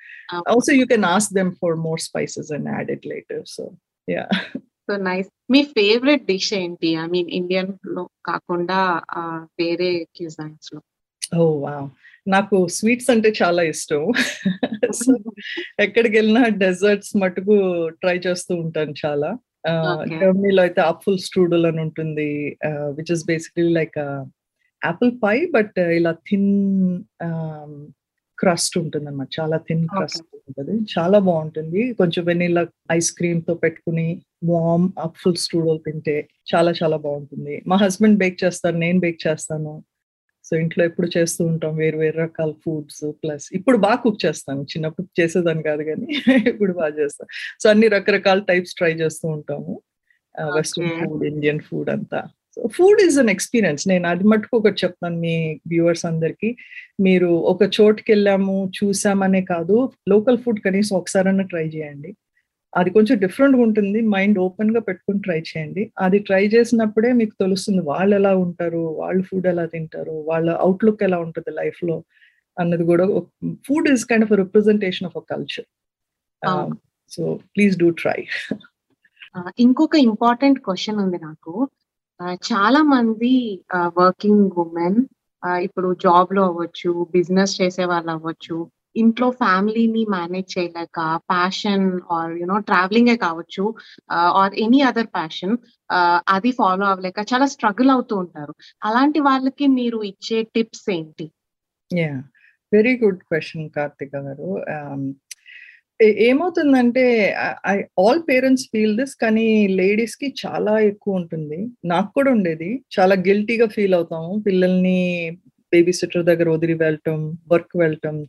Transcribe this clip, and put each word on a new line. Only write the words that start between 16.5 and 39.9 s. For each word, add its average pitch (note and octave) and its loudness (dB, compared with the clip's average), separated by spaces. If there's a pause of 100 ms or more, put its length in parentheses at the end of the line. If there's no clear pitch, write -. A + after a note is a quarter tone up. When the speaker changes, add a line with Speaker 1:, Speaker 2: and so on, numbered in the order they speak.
Speaker 2:
మటుకు F#3 2
ట్రై F3+ -2
చేస్తూ F3+ -4
ఉంటాను D#3 -4 (120)
చాలా. D3 -2 (320)
ఆ, D#3+ -2
Speaker 1:
ఓకే. D#3+ -6
Speaker 2:
జర్మనీలో F#3+ 4
అయితే F3+ 0
అప్ఫుల్ F3 0
స్ట్రూడల్ F3 0
అని D#3+ -2
ఉంటుంది, D3+ -6
ఆ, - -2
which D3 -6
is E3+ 0 (140)
basically E3 0
like D#3 -4
a C#3 -8 (680)
apple A#3+ 0
pie, C4+ 0
but, G#3+ 2
uh, F3 2
ఇలా E3+ 2
థిన్, G3 0
um, D3+ -10 (460)
క్రస్ట్ F3+ 0
ఉంటుందన్నమాట. D3 -6 (120)
చాలా D#3+ -2
థిన్ E3 -4
Speaker 1:
ఓకే. E3 -6
Speaker 2:
క్రస్ట్ D#3 -6 (120)
ఉంటది. C#3 -8 (180)
చాలా F3+ 4
బాగుంటుంది. E3+ -2
కొంచెం F3 0
వెనిలా F3 0 (260)
ఐస్ E3+ 0
క్రీమ్ E3+ -2
తో E3+ 0
పెట్టుకుని E3 -4 (220)
వార్మ్ E3+ 2
అప్ఫుల్ E3 -2
స్ట్రూడల్ D#3+ -2
తింటే D#3 -6 (260)
చాలా E3+ 4 (100)
చాలా D#3 0
బాగుంటుంది. C#3+ -8
మా F#3 2
హస్బెండ్ G#3 4
బేక్ F#3 -2
చేస్తారు, E3+ -2
నేను E3+ 0
బేక్ E3+ -2
చేస్తాను. D#3 -6 (680)